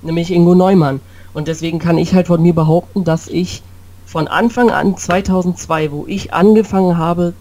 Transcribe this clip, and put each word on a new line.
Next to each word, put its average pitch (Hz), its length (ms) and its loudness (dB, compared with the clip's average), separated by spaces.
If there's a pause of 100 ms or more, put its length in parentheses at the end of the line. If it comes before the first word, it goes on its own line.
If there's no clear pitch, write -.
Nämlich 165 300 -4
Ingo 175 220 4
Neumann. 180 460 4 (320)
Und 151 160 -8
deswegen 160 300 -6
kann 170 180 0
ich 170 160 -2
halt 180 140 2
von 170 160 2
mir 170 120 4
behaupten, 165 500 0
dass 160 240 -2
ich - 340 -6 (440)
von 156 220 -6
Anfang 233 420 0
an 175 260 -2
zweitausendzwei, 175 960 -2
wo 147 160 -8
ich - 260 -8
angefangen 190 680 2
habe 170 420 -2